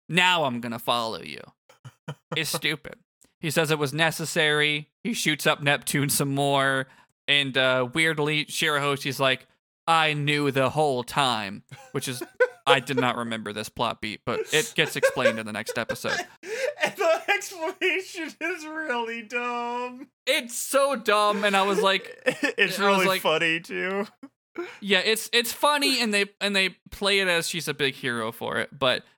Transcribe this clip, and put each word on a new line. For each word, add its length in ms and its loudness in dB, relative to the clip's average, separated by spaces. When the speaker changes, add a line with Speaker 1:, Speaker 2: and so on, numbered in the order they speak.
Speaker 1:
Now 360 4
I'm 160 -2
gonna 180 -6
follow 440 -2
you." 180 -14
It's 140 -2
Speaker 2:
<laughs> 40 -2
Speaker 1:
stupid. 400 -4
He 100 -2
says 200 2
it 80 2
was 140 0
necessary. 960 2
He 100 -4
shoots 340 -2
up 160 2
Neptune 460 2
some 260 0
more. 520 2
And, 300 2
uh, 340 4
weirdly, 540 0
Shirahoshi's 720 -2
like, 260 0
"I 280 4
knew 360 0
the 200 2
whole 340 0
time," 580 -2
which 160 -4
is, 140 -8
Speaker 2:
<laughs> 220 -4
Speaker 1:
I 140 6
did 160 -4
not 200 2
remember 360 -6
this 160 -8
plot 320 -4
beat, 240 -8
but 160 -2
it 220 2
gets 220 0
explained 420 2
in 60 -6
the 80 -10
next 260 -8
episode. 380 -4
Speaker 2:
<laughs> 80 -14
And 140 0
the 240 2
explanation 1000 -4
is 240 -6
really 560 -6
dumb. 840 -6
Speaker 1:
It's 280 -2
so 420 0
dumb, 480 2
and 120 2
I 60 4
was 180 2
like, 420 0
Speaker 2:
<laughs> 40 -20
It's 200 2
Speaker 1:
I 100 2
was 100 4
Speaker 2:
really 80 4
Speaker 1:
like, 160 2
Speaker 2:
funny, 380 2
too. 460 -4
Speaker 1:
Yeah, 160 2
it's, 340 0
it's 180 2
funny, 520 2
and 100 0
they, 140 2
and 120 0
they 160 2
play 300 2
it 80 2
as 200 2
she's 200 -4
a 40 -2
big 220 0
hero 380 -4
for 260 -6
it, 100 -2
but 240 2